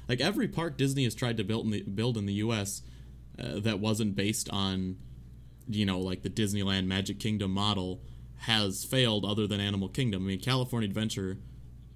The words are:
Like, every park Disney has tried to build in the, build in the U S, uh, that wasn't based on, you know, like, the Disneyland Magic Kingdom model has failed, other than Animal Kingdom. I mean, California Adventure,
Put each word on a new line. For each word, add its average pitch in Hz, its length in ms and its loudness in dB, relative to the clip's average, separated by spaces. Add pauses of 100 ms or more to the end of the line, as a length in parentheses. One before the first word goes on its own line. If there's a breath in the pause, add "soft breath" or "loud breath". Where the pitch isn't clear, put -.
Like, 131 140 2
every 196 260 2
park 165 300 -2
Disney 135 260 2
has 113 100 2
tried 120 240 0
to 110 60 2
build 95 220 0
in 110 60 2
the, 101 120 0
build 110 340 0
in 101 80 -2
the 101 100 0
U 110 180 2
S, 101 280 -2 (560 loud breath)
uh, 73 220 -4
that 104 220 2
wasn't 107 340 2
based 101 340 0
on, 95 460 0 (720)
you 104 180 2
know, 92 140 2
like, 92 240 -2
the 101 60 -2
Disneyland 98 580 2
Magic 95 320 0
Kingdom 104 340 0
model 95 480 0 (360 loud breath)
has 104 480 2
failed, 117 400 4
other 104 200 2
than 101 140 2
Animal 101 300 2
Kingdom. 107 340 0
I 95 60 0
mean, 92 100 0
California 123 480 0
Adventure, 98 520 -2 (560 loud breath)